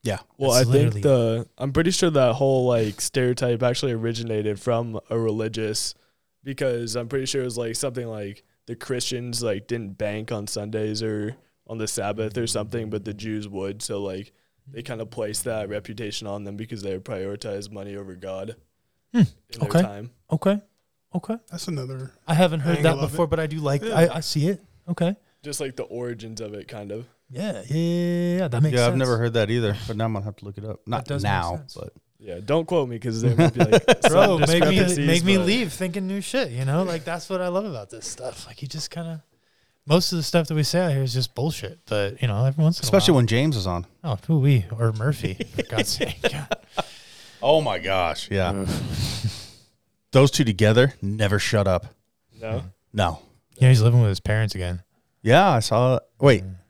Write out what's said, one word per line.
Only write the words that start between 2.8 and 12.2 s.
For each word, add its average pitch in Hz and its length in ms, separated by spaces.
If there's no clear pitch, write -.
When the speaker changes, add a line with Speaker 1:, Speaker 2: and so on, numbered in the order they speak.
Speaker 2:
stereotype 123 640
actually 123 300
originated 113 680
from 117 380
a 117 100
religious, 110 760
because 120 520
I'm 117 120
pretty 135 180
sure 135 160
it - 40
was, 117 100
like, 117 200
something 123 320
like 101 340
the 117 100
Christians, 120 680
like, 104 260
didn't 110 300
bank 107 340
on 104 160
Sundays 107 560
or 107 320
on 113 100
the 110 100
Sabbath 104 480